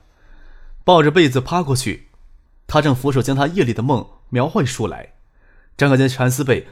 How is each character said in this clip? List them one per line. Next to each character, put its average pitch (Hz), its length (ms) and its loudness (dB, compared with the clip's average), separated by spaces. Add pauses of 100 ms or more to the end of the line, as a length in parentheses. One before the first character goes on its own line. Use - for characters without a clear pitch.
(840)
抱 170 200 6
着 147 80 2
被 156 180 4
子 131 140 -2
趴 175 200 -4
过 139 140 -2
去， - 320 -8 (580)
他 151 140 0
正 147 160 2
俯 135 160 -2
首 131 80 0
将 131 160 -2
他 139 100 0
夜 180 160 0
里 117 120 -2
的 110 80 -6
梦 127 260 -2 (220)
描 127 180 -2
绘 160 160 -2
出 117 220 -6
来。 65 260 -12 (640)
张 143 140 2
可 135 80 4
将 135 100 2
蚕 127 220 -2
丝 127 120 -2
被 131 300 -2